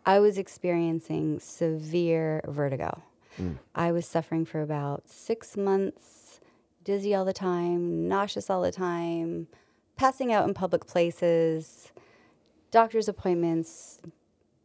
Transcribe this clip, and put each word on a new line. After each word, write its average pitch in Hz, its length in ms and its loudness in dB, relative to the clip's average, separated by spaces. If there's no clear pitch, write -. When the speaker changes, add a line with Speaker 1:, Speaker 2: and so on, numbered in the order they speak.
Speaker 1:
I 190 140 8
was 208 180 6
experiencing 165 1000 -2
severe 160 1040 0
vertigo. 143 560 -2
Speaker 2:
Mm. 87 180 -4
Speaker 1:
I 170 180 0
was 170 140 0
suffering 160 400 -2
for 160 160 -4
about 147 480 -4
six - 480 -6
months, - 840 -2
dizzy 196 320 0
all 190 100 0
the 190 80 0
time, 175 760 0
nauseous 196 400 -2
all 185 140 0
the 180 100 2
time, 170 760 -4
passing 262 360 2
out 208 160 4
in 202 60 0
public 180 320 -2
places, 165 1040 0
doctor's 226 380 4
appointments, 170 920 -2